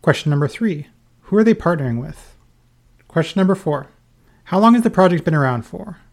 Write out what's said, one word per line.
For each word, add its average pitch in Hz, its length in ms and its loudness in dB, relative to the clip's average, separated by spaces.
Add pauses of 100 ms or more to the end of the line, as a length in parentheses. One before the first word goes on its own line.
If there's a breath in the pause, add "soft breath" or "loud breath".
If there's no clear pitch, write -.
Question - 300 0
number 143 160 0
three, 156 400 -4 (360)
who - 140 -4
are 220 60 4
they 220 120 4
partnering 139 460 -2
with? - 360 -16 (720)
Question 165 320 -2
number 190 160 2
four, 147 320 -6 (560)
how 185 160 -2
long 226 140 6
has 240 100 0
the 233 60 2
project 175 340 2
been 160 100 0
around 131 280 0
for? - 360 -16 (140)